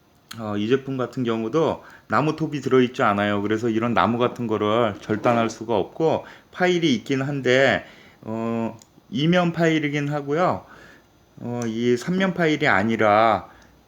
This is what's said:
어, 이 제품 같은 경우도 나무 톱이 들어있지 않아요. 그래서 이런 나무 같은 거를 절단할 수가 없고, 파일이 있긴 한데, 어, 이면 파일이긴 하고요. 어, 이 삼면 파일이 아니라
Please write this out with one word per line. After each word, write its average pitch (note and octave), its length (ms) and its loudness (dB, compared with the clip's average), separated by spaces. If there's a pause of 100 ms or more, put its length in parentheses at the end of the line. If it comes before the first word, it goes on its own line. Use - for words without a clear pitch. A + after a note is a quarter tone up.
(400)
어, G#2 180 -6
이 G#2 100 -2
제품 C3 300 0
같은 B2+ 260 -4
경우도 A2+ 600 -2 (260)
나무 D3 260 0
톱이 D3 240 -6
들어있지 B2+ 420 2
않아요. G#2 400 2
그래서 G#2+ 280 -2
이런 A2 240 0
나무 G2+ 240 4
같은 A#2+ 280 0
거를 G#2+ 540 0
절단할 A2+ 500 0
수가 A2+ 260 -4
없고, A#2+ 500 -2 (260)
파일이 F3 440 2
있긴 C3+ 260 -4
한데, C3 640 2 (360)
어, A2+ 560 -6 (320)
이면 E3+ 440 0
파일이긴 D3 560 -2
하고요. D3 560 -2 (720)
어, A#2+ 280 -8
이 A#2+ 300 0
삼면 F3+ 380 -2
파일이 D3+ 340 0
아니라 G#2+ 800 2 (380)